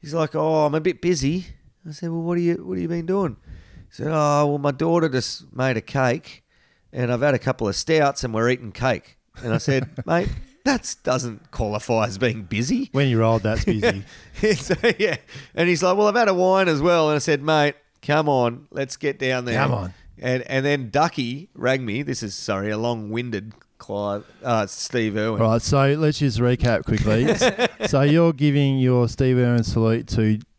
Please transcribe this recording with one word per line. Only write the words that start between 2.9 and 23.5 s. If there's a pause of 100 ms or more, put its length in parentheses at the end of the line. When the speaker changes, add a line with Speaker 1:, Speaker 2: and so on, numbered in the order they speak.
Speaker 1:
doing?" (520)
He
said,
"Oh,
well,
my
daughter
just
made
a
cake (500)
and
I've
had
a
couple
of
stouts
and
we're
eating
cake." (260)
And
I
said, (100)
Speaker 2:
<laughs>
Speaker 1:
"Mate, (360)
that (100)
doesn't
qualify
as
being
busy."
Speaker 2:
When
you're
old,
that's
busy.
Speaker 1:
<laughs> (420)
So, (240)
yeah. (380)
And
he's
like,
"Well,
I've
had
a
wine
as
well."
And
I
said,
"Mate, (260)
come
on,
let's
get
down
there."
Speaker 2:
Come
on. (220)
Speaker 1:
And,
and
then
Ducky
rang
me.
This
is,
sorry,
a
long-winded (260)